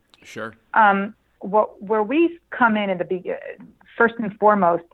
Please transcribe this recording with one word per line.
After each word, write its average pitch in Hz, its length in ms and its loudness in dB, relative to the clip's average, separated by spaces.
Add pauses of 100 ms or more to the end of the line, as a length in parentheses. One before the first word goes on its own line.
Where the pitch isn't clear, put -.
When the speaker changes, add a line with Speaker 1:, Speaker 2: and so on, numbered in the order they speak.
(220)
Speaker 1:
Sure. 110 320 -14 (180)
Speaker 2:
Um, 202 420 2 (260)
what, 214 420 -2
where 214 200 -2
we 330 360 0 (100)
come 220 300 0
in, 202 100 -2
in 190 80 -4
the 175 80 -6
be-, 180 300 -6 (640)
first 226 200 2
and 208 200 -6
foremost, 185 560 2